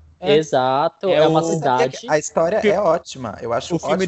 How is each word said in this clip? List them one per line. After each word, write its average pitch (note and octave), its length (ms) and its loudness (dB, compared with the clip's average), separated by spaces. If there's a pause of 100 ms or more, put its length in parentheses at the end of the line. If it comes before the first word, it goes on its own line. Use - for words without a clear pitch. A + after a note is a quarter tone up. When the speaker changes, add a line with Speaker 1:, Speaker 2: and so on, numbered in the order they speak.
(200)
Speaker 1:
É. D3 180 2
Speaker 2:
Exato, D3 720 0
Speaker 1:
É E3 60 2
Speaker 2:
é D#3 120 4
uma D#3+ 140 2
Speaker 1:
o - 20 -2
Speaker 3:
Sabe C#3 480 0
que - 60 -14
Speaker 2:
cidade. A#2+ 120 -14
Speaker 3:
a D3+ 80 2
história F3 440 -2
Speaker 1:
Fi-, G#3+ 80 2
Speaker 3:
é G3 100 2
ótima. C#3 600 -4
Eu A#2 100 -6
acho C3 240 -4
Speaker 1:
o D#3+ 40 -2
filme C3+ 160 -2
Speaker 3:
ótima F#3 100 -2
a - 20 -8